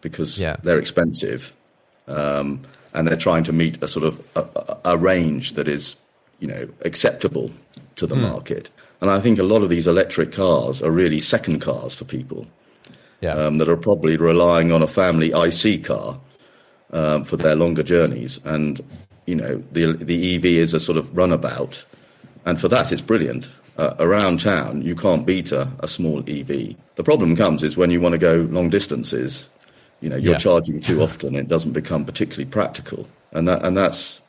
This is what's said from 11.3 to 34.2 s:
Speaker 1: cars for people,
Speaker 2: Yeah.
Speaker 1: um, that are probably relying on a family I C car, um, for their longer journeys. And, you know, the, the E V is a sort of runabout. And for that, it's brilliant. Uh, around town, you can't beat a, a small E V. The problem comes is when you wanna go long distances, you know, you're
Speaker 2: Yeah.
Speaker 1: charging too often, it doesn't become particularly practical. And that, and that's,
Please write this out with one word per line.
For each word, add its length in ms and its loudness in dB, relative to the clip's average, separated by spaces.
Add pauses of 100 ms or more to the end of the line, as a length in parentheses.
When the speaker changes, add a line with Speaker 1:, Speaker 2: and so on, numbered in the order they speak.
Speaker 1:
cars 320 -6
for 120 -12
people, 400 -10 (760)
Speaker 2:
Yeah. 140 -2
Speaker 1:
um, 220 0
that 120 2
are 80 6
probably 400 2
relying 540 4
on 100 4
a 60 2
family 460 2
I 160 4
C 280 0
car, 420 -6 (720)
um, 340 0
for 120 -4
their 180 4
longer 280 2
journeys. 600 0
And, 340 -2 (460)
you 100 -2
know, 260 -4 (100)
the, 220 2
the 220 -4
E 220 0
V 200 4
is 160 2
a 60 2
sort 180 -2
of 200 -6
runabout. 680 0 (600)
And 160 -2
for 80 0
that, 220 2
it's 100 -4
brilliant. 480 -2 (280)
Uh, 220 -2
around 400 2
town, 440 -2
you 120 -2
can't 300 2
beat 260 -2
a, 160 -2 (120)
a 80 -8
small 420 -2
E 140 -6
V. 340 -6 (180)
The 80 -4
problem 320 4
comes 280 2
is 120 -2
when 160 4
you 80 4
wanna 200 2
go 320 4
long 180 0
distances, 800 -4 (500)
you 100 -6
know, 60 -6
you're 180 4
Speaker 2:
Yeah. 40 2
Speaker 1:
charging 420 2
too 220 0
often, 340 -2
it 140 -4
doesn't 220 0
become 340 -4
particularly 400 -6
practical. 600 -6 (260)
And 160 0
that, 160 0
and 100 0
that's, 540 -2